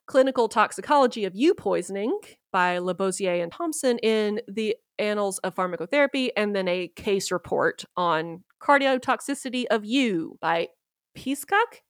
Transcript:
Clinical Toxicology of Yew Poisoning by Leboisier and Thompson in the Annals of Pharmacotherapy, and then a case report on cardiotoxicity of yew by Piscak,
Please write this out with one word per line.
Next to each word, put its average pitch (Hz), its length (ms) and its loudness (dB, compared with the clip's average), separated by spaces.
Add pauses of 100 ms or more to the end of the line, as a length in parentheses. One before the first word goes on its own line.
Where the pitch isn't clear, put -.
Clinical 262 420 2
Toxicology 226 800 2
of 185 100 -6
Yew 311 180 4
Poisoning 196 640 -2 (340)
by 180 260 2
Leboisier 180 640 -2
and 170 100 -6
Thompson 294 460 -2
in 214 500 0
the 214 280 -4 (220)
Annals 208 400 -2
of 185 180 -6
Pharmacotherapy, 247 800 0
and 208 180 0
then 190 140 0
a 180 200 -2
case - 440 -2
report 160 520 -2 (120)
on 170 460 -2 (200)
cardiotoxicity 262 1080 0
of 214 140 2
yew 214 560 0
by 170 280 0 (480)
Piscak, 392 720 -2